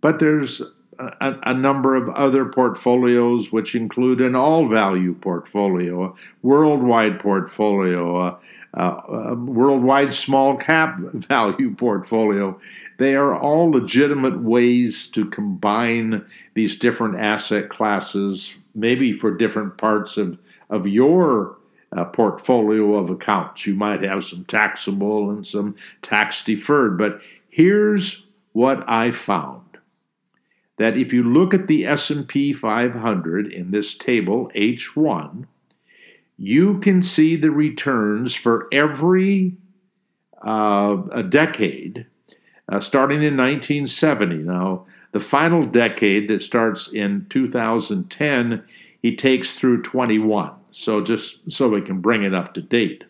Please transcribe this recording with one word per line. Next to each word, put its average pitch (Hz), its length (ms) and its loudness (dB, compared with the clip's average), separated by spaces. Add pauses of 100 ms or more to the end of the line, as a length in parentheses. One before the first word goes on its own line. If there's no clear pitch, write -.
But 156 180 0
there's 151 420 0 (380)
a, 127 60 -12 (160)
a, 135 220 -4
a 127 100 -2
number 135 420 2
of 120 140 -2
other 135 360 2
portfolios, 120 1040 2
which 110 260 -2
include 123 440 0
an 127 160 2
all 147 320 4
value 95 480 2
portfolio, 90 920 -2
a 90 60 -10 (280)
worldwide 123 800 4
portfolio, 92 1000 0
a, 90 180 -4 (360)
a, - 100 -4 (480)
a 120 40 -4
worldwide 131 760 2
small 135 440 0
cap 160 420 0
<laughs> - 140 -12
value 113 640 0
portfolio. 101 840 0 (380)
They 135 180 2
are 139 200 2
all 156 360 2
legitimate 131 720 2
ways 120 680 2
to 107 160 -2
combine 107 1000 -2 (280)
these 107 240 -2
different 113 420 0
asset 107 480 0
classes, 98 880 -4 (180)
maybe 117 380 0
for 101 240 -2
different 107 420 -2
parts 107 380 0
of, 92 220 -4 (320)
of 98 180 -2
your, 127 680 2 (340)
uh, 87 140 -2
portfolio 107 880 2
of 92 140 -2
accounts. 92 580 -4
You 101 80 -2
might 101 280 -2
have 95 200 -4
some 90 220 -14
taxable 104 840 -2
and 104 160 -8
some 104 300 -6 (260)
tax - 400 -2
deferred, 113 560 0
but 107 220 -2 (300)
here's 202 760 2 (300)
what 127 340 0
I 113 240 2
found. 73 500 -6 (1160)
That 113 200 0
if 131 140 -2
you 123 120 2
look 160 300 4
at 190 140 0
the 156 180 2
S 147 240 -2
and 147 160 -4
P 143 280 -2
five 120 400 -2
hundred 101 580 -4
in 90 200 -10
this 104 260 -2
table, 113 580 -2
H 113 400 -2
one, 117 520 -4 (880)
you 160 420 2
can 190 220 4
see 165 340 2
the 156 160 2
returns 123 840 0
for - 380 0
every, 180 840 2 (920)
uh, 104 520 2 (140)
a 113 120 -4
decade, 117 840 -2 (640)
uh, 98 140 -4
starting 139 420 0
in 143 140 0
nineteen 139 500 -2
seventy. 104 520 0
Now, 90 460 -4 (280)
the 107 80 -2
final 165 420 2
decade 107 640 2
that 104 140 -2
starts 113 500 -2
in 101 380 -4
two 131 200 -2
thousand 117 600 -4
ten, 123 520 -2 (400)
he 117 140 0
takes 131 380 0
through 123 280 0
twenty-one. 110 680 -2 (200)
So 107 280 -4
just 107 500 -6
so 131 200 0
we 104 120 0
can 95 200 -6
bring 107 220 2
it 98 100 -2
up 90 220 -4
to - 60 -8
date. - 480 -2